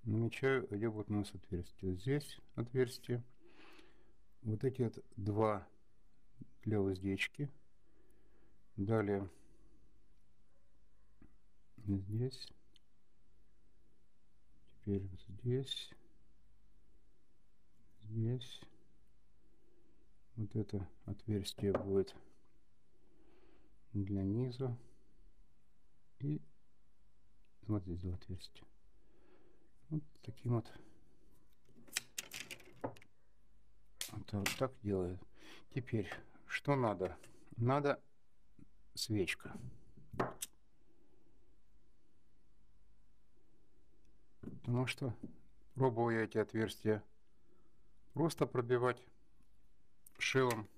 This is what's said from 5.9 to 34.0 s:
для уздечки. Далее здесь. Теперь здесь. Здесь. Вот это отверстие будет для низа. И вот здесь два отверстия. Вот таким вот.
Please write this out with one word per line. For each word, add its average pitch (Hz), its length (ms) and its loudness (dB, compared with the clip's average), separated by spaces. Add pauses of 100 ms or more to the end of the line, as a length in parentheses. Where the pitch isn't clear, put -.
для 110 180 6
уздечки. 98 680 4 (1300)
Далее 101 520 6 (2500)
здесь. 104 600 2 (2250)
Теперь 98 320 4 (200)
здесь. 120 600 2 (2000)
Здесь. 113 580 2 (1800)
Вот 107 180 0
это 104 340 2 (160)
отверстие 101 680 4
будет 95 420 8 (1800)
для 101 300 4
низа. 120 560 4 (1400)
И 151 200 2 (1200)
вот 104 200 4
здесь 87 180 -2
два 90 140 0
отверстия. - 520 -6 (1200)
Вот 156 120 2 (200)
таким 120 300 0
вот. 113 180 4 (3500)